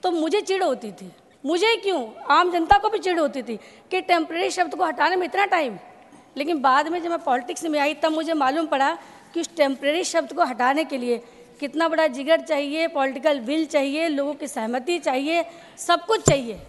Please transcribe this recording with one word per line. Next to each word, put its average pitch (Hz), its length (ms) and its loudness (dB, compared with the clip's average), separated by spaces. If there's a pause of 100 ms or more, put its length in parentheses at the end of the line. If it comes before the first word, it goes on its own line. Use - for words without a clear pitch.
तो 359 80 0
मुझे 330 300 0
चिढ़ 381 220 -2
होती 233 280 -2
थी। 185 200 -16 (340)
मुझे 359 300 2
क्यों, 359 320 -2 (220)
आम 349 220 6
जनता 349 260 6
को 415 120 2
भी 427 100 -2
चिढ़ 339 200 0
होती 277 240 0
थी 220 140 -8 (340)
कि 370 100 0
temporary 349 480 0
शब्द 339 260 -2
को 349 100 0
हटाने 320 300 0
में 359 120 0
इतना 381 180 0
time। 311 320 0 (600)
लेकिन 294 240 -2
बाद 269 260 4
में 339 160 -4
जब 339 60 -4
मैं 339 100 -2
politics 269 460 -4
में 302 140 0
आई, 294 140 0
तब 311 180 0
मुझे 320 220 -2
मालूम 302 320 2
पड़ा 302 320 0 (360)
कि 339 80 -4
उस - 140 -8
temporary 285 480 2
शब्द 311 300 -2
को 339 120 2
हटाने 262 380 0
के 294 140 -6
लिए 240 260 -2 (360)
कितना 294 280 -2
बड़ा 320 200 2
जिगर 277 340 2
चाहिए, 311 460 -2
political 277 520 0
will 294 260 -2
चाहिए, 285 420 0
लोगों 285 260 -2
की 294 140 -10
सहमति 247 520 -4
चाहिए, 302 460 0 (320)
सब 339 280 0
कुछ - 240 2
चाहिए। 233 400 0